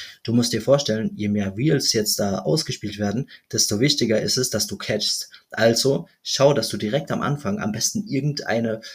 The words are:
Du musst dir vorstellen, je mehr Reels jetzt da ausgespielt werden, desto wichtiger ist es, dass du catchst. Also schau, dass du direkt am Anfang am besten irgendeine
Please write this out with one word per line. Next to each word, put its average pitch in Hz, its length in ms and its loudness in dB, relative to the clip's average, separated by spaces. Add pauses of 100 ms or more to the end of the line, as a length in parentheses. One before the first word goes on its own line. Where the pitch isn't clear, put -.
(240)
Du 113 100 0
musst 120 180 2
dir 110 80 0
vorstellen, 110 560 2
je 104 120 -2
mehr 101 280 0
Reels 135 380 2
jetzt 107 240 0
da 98 220 0
ausgespielt - 580 -2
werden, 104 320 -2 (200)
desto 110 300 0
wichtiger 113 400 2
ist 104 160 -2
es, 127 140 0
dass 107 160 -2
du 98 100 -8
catchst. - 540 -4 (200)
Also 117 580 2 (140)
schau, 143 300 4
dass 127 160 -2
du - 80 -4
direkt 110 360 -2
am - 100 -2
Anfang 110 380 -2
am 107 120 -2
besten - 340 -2
irgendeine 117 760 -2 (120)